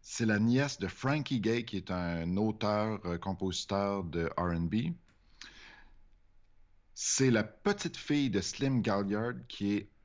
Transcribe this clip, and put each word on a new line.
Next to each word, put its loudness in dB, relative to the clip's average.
C'est -4
la 4
nièce 2
de -2
Frankie -2
Gaye, 2
qui -6
est -6
un -2
auteur, 0
euh, -2
compositeur -2
de -2
R 0
and 0
B. 0
C'est 4
la 6
petite -2
fille 2
de 2
Slim 0
Gaillard, 0
qui -2
est -4